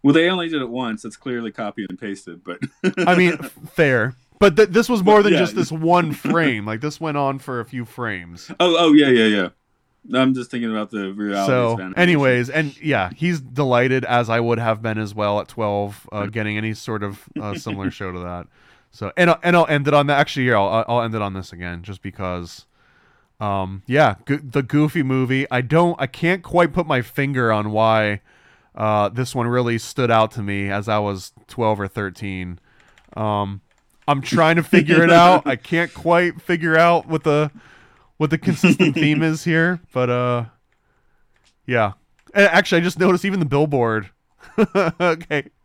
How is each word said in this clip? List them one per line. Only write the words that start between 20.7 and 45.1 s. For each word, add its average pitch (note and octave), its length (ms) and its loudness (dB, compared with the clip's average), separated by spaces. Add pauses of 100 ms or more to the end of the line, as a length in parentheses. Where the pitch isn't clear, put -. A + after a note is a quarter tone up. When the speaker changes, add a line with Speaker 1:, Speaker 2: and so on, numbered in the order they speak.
Speaker 2:
I'll A#2+ 140 0
end A2+ 120 -6
it G#2+ 60 -4
on G2 120 -6
this F#2 200 -12
again, F2 300 -10
just G2 180 -14
because. F2+ 640 -10 (760)
Um, G2 480 -6
yeah, B2+ 280 2 (100)
go-, C#3 120 -2
the C#3+ 260 -4
Goofy D3 400 0
movie. C3 460 -2
I B2+ 120 -2
don't, E3 380 2
I C3 80 -4
can't F3 360 -4
quite E3+ 280 0
put F3 140 -2
my C3+ 160 0
finger B2+ 500 -2
on G#2+ 200 -2
why, G#2+ 500 0 (540)
uh, G#2+ 340 0
this B2 260 -6
one A#2+ 120 -2
really A#2+ 300 0
stood A#2+ 320 -4
out A2 220 4
to A2+ 120 -10
me G2+ 260 -4
as G2+ 180 -4
I G#2+ 120 0
was G2+ 340 -6 (140)
twelve G#2+ 320 -2
or G2 80 -6
thirteen. F#2+ 720 -8 (580)
Um, G2+ 420 -4 (480)
I'm C#3+ 140 0
trying E3 360 2
to E3 60 0
figure D#3+ 400 4
it E3 80 4
out. F3 360 8
Speaker 1:
<laughs> - 0 -
Speaker 2:
I D#3 100 0
can't E3+ 360 -4
quite E3+ 480 0
figure E3 360 0
out E3+ 300 4
what D#3+ 160 -4
the, D3+ 280 2 (680)
what D3+ 120 0
the D#3 80 0
consistent E3 580 2
Speaker 1:
<laughs> D#3+ 80 -2
Speaker 2:
theme D3+ 180 2
is D#3+ 220 -2
here, E3+ 380 0 (100)
but, B2+ 180 -2
uh, B2 360 -2 (1200)
yeah. A2+ 280 0 (400)
And G3+ 140 6
actually, E3+ 340 4
I - 20 -2
just F3 160 -2
noticed F3+ 260 2
even G3 140 0
the E3 60 0
billboard. B2 680 0
<laughs> - 440 -12 (420)
Okay. E3 480 -2 (160)